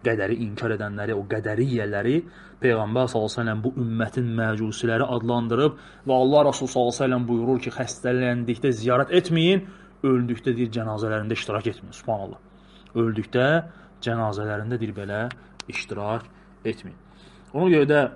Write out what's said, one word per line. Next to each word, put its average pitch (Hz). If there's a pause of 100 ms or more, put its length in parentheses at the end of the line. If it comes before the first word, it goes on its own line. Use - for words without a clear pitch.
Qədəri 113
inkar 110
edənləri, 104
o 101
qədəriyyələri 107 (480)
Peyğəmbər 117
sallallahu 107
əleyhi -
və 120
səlləm 110
bu 127 (100)
ümmətin 117
məcusiləri 110 (100)
adlandırıb 120 (300)
və 131
Allah 143
Rasulü 131
sallallahu 123
əleyhi -
və 139
səlləm 123
buyurur 120
ki, 120
xəstələndikdə 123
ziyarət 123
etməyin, 180 (380)
öldükdə 123
deyir, 117
cənazələrində 110
iştirak 107
etməyin. -
Subhanallah. 98 (580)
Öldükdə 117 (560)
cənazələrində 107
deyir, 104
belə 101 (500)
iştirak 104 (400)
etməyin. - (520)
Ona 175
görə 151
də 147 (160)